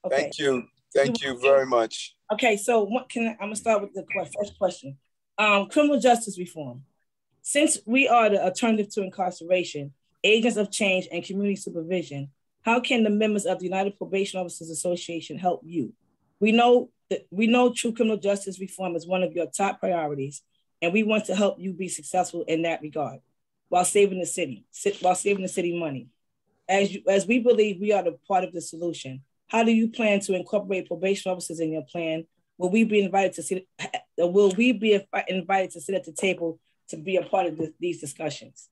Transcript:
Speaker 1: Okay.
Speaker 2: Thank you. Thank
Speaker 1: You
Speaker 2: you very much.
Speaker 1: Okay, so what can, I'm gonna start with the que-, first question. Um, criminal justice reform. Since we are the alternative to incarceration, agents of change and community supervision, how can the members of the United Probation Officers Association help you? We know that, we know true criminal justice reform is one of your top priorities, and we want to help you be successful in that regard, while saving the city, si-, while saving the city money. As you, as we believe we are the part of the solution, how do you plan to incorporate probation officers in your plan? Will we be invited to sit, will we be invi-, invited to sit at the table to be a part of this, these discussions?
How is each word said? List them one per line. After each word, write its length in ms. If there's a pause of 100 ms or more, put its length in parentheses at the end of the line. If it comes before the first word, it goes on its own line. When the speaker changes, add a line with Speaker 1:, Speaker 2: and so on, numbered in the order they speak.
Speaker 1:
Okay. 100
Speaker 2:
Thank 240
you. 240 (320)
Thank 260
Speaker 1:
You 120
Speaker 2:
you 60
very 260
much. 500 (160)
Speaker 1:
Okay, 260
so 260
what 260
can, 180 (120)
I'm 80
gonna 80
start 260
with 120
the 100
que-, 220 (140)
first 180
question. 400 (400)
Um, 300
criminal 320
justice 400
reform. 440 (580)
Since 440
we 220
are 220
the 140
alternative 500
to 100
incarceration, 920 (300)
agents 340
of 140
change 400
and 120
community 320
supervision, 720 (340)
how 180
can 220
the 60
members 360
of 140
the 60
United 320
Probation 420
Officers 300
Association 680
help 260
you? 300 (460)
We 120
know 380 (200)
that, 220
we 160
know 260
true 200
criminal 240
justice 420
reform 360
is 120
one 160
of 100
your 140
top 320
priorities, 640 (400)
and 100
we 120
want 220
to 100
help 240
you 120
be 160
successful 560
in 200
that 180
regard, 380 (500)
while 160
saving 340
the 60
city, 460
si-, 280
while 160
saving 280
the 40
city 300
money. 320 (580)
As 260
you, 140
as 180
we 140
believe 400
we 140
are 100
the 240
part 160
of 80
the 100
solution, 640 (240)
how 160
do 80
you 160
plan 320
to 160
incorporate 520
probation 440
officers 300
in 100
your 120
plan? 440 (300)
Will 120
we 140
be 180
invited 340
to 80
sit, 220 (520)
will 340
we 220
be 160
invi-, 400
invited 420
to 80
sit 160
at 80
the 80
table 480 (300)
to 80
be 180
a 80
part 220
of 120
this, 120 (100)
these 220
discussions? 720